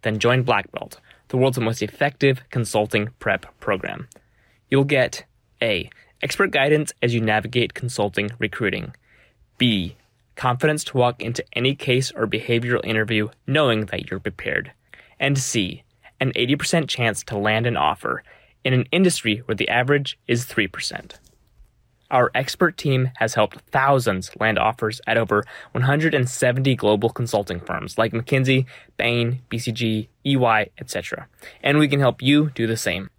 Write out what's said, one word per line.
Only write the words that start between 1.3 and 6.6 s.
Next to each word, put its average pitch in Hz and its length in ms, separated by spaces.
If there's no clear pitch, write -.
world's 127 220
most 113 240
effective 139 680
consulting 107 680
prep 98 260
program. - 480
You'll 139 140
get 139 420
A, 107 300
expert 190 280
guidance 147 520